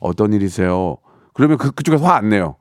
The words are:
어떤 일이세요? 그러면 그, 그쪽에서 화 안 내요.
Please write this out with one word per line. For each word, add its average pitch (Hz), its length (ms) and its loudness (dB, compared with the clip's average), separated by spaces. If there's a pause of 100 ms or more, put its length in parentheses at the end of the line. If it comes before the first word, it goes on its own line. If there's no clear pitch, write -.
어떤 104 320 0
일이세요? 92 640 -2 (380)
그러면 151 240 2
그, 139 140 -2
그쪽에서 156 320 0
화 180 120 4
안 107 120 0
내요. 92 320 0